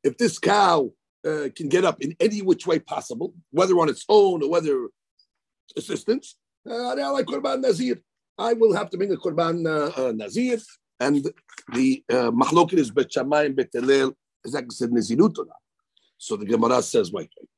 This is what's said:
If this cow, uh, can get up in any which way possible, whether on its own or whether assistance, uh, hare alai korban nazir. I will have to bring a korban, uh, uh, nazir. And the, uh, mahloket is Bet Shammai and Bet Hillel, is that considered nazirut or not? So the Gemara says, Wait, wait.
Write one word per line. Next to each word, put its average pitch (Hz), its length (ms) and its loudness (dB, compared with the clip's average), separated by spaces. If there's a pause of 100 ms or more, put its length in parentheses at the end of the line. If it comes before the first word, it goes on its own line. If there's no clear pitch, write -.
If - 160 -2
this 196 220 -2
cow, 175 520 2 (360)
uh, 151 260 -4
can 156 140 -8
get 185 160 2
up 160 180 0
in 147 200 -8
any 208 200 0
which 185 240 0
way 165 140 0
possible, 139 540 -8 (180)
whether 180 260 2
on 160 120 2
its - 180 -8
own 196 340 6
or 143 80 -2
whether 147 380 0 (880)
assistance, - 640 -6 (280)
uh, 247 300 -6
hare 277 100 -4
alai 277 180 -2
korban 269 380 -4
nazir. 247 400 0 (360)
I 233 160 0
will 226 200 4
have 202 180 -4
to 185 60 -8
bring 196 140 -2
a 165 60 -2
korban, 165 500 -2
uh, 156 240 -2 (100)
uh, 127 120 0
nazir. 220 460 -4 (420)
And 143 280 0 (440)
the, 131 360 0
uh, 120 220 2
mahloket 165 460 4
is 127 140 0
Bet 127 200 0
Shammai 147 320 0
and 135 140 -2
Bet 123 160 -2
Hillel, 135 400 2 (320)
is 117 80 -8
that 143 80 -4
considered 120 340 -4
nazirut 120 420 2
or - 80 -8
not? - 120 -20 (600)
So - 200 -8
the 104 80 -10
Gemara 117 360 2
says, 101 300 0
Wait, 90 260 -10
wait. - 200 -20